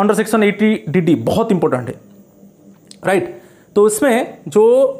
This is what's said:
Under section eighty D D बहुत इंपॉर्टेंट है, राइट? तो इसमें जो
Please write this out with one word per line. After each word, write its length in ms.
Under 200
section 240
eighty 520
D 120
D 100
बहुत 340
इंपॉर्टेंट 360
है, 60
राइट? 320
तो 120
इसमें 520
जो 160